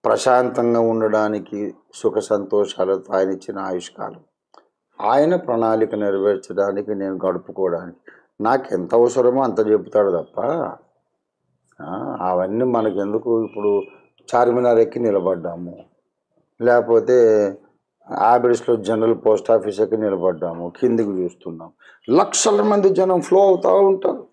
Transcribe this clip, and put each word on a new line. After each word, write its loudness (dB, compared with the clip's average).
ప్రశాంతంగా 2
ఉండడానికి, -2
సుఖ -2
సంతోషాలతో -2
ఆయన 0
ఇచ్చిన -8
ఆయుష్కాలం, -10
ఆయన 2
ప్రణాళిక 0
నెరవేర్చడానికి, -2
నేను -6
గడుపుకోవడానికి -4
నాకు 0
ఎంత -4
అవసరమో 4
అంత -2
చెబుతాడు 2
తప్ప, -6
ఆ, -10
అవన్నీ -2
మనకెందుకు? -2
ఇప్పుడు -2
చార్మినార్ 2
ఎక్కి 0
నిలబడ్డాము, -4
లేకపోతే 4
ఆబిడ్స్లో 2
జనరల్ 0
పోస్ట్ 2
ఆఫీస్ 0
ఎక్కి 0
నిలబడ్డాము, -4
కిందికి 0
చూస్తున్నాం, -8
లక్షల 2
మంది 2
జనం 2
ఫ్లో 4
అవుతూ 4
ఉంటారు. 0